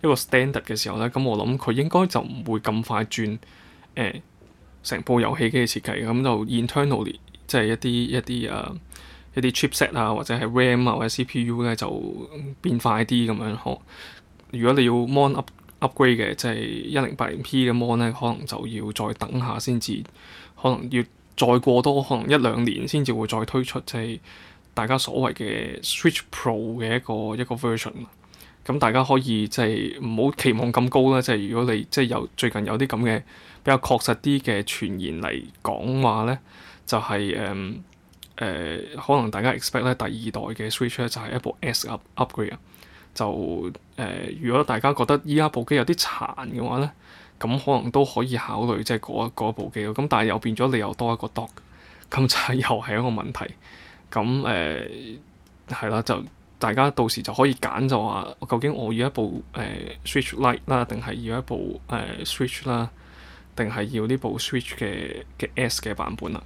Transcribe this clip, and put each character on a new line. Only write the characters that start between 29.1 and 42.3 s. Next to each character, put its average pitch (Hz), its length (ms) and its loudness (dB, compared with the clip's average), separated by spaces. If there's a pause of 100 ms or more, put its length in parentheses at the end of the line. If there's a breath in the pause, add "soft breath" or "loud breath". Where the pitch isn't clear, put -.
以 113 300 2
即 110 120 -4
係 107 460 0
唔 113 240 2
好 143 60 -2
期 127 180 4
望 120 180 2
咁 120 180 4
高 131 220 6
啦， 131 80 6
即 123 120 0
係 101 180 0
如 117 160 2
果 120 80 2
你 107 160 -2
即 - 120 2
係 - 20 6
有， 120 340 0
最 123 120 2
近 107 160 -2
有 110 120 -2
啲 135 80 2
咁 117 160 -2
嘅 117 180 4 (440 loud breath)
比 - 20 -2
較 135 140 6
確 123 220 2
實 117 160 2
啲 139 220 2
嘅 104 220 0
傳 101 360 -4
言 80 220 -6
嚟 67 240 -4 (200)
講 127 400 -2
話 110 220 2
呢， 127 120 0 (480 loud breath)
就 113 140 0
係， 101 400 -2
嗯， 98 440 -6 (520)
呃， 85 420 -4 (240)
可 139 140 2
能 113 160 0
大 98 100 -4
家 123 120 2
expect - 300 -2
呢， 127 120 2
第 120 100 -6
二 - 40 -4
代 110 320 -6 (120)
嘅 107 180 -6
Switch 123 300 -2
呢， 120 80 -2
就 120 100 -6
係 110 160 -8
一 127 40 0
部 - 220 -6
S - 260 -2
up-，upgrade - 680 -4